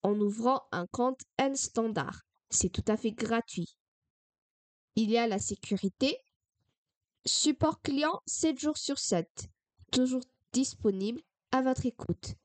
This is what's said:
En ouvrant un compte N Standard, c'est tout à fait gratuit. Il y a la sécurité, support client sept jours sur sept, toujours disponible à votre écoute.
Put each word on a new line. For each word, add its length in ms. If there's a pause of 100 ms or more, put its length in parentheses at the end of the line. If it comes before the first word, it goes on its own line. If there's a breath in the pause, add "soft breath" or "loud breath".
En 160
ouvrant 520
un 160
compte 340 (160)
N 180
Standard, 640 (280)
c'est 200
tout 180
à 100
fait 140
gratuit. 680 (1160)
Il 140
y 80
a 100
la 120
sécurité, 800 (1080)
support 560
client 440
sept 340
jours 180
sur 220
sept, 500 (420)
toujours 320 (300)
disponible 680 (300)
à 100
votre 240
écoute. 600